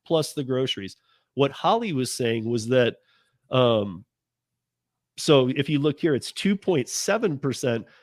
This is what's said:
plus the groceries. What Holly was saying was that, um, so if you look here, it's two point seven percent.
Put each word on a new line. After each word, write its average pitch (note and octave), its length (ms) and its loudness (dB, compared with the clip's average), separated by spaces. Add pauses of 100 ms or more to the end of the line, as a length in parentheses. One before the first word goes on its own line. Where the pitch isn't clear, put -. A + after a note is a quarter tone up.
plus D#3 280 0
the D3 100 -6
groceries. B2+ 520 -4 (380)
What C#3 180 2
Holly G#3+ 400 0
was B2+ 220 -2
saying A2+ 360 -2
was A#2 200 -4
that, B2 260 4 (560)
um, A2 540 0 (1120)
so C3 320 4
if C3+ 180 -2
you D3+ 120 0
look D3 200 -2
here, D#3 160 2
it's - 160 -4
two G3 240 -2
point D#3+ 320 -2
seven G3+ 500 -2
percent. A#2+ 480 -2 (180)